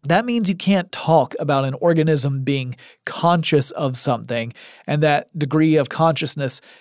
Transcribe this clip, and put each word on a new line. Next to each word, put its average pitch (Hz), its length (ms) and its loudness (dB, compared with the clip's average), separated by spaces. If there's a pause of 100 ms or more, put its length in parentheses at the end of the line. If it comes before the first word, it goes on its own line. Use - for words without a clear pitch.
That 190 180 2
means 233 240 0
you 190 60 0
can't 190 360 0
talk 156 480 2
about 143 240 0
an 135 120 -2
organism 151 680 2
being 131 320 -4 (300)
conscious 165 640 0
of 131 260 -4
something 117 560 -4 (360)
and 151 160 0
that 147 340 0
degree 156 380 2
of 143 140 2
consciousness 151 720 -2 (220)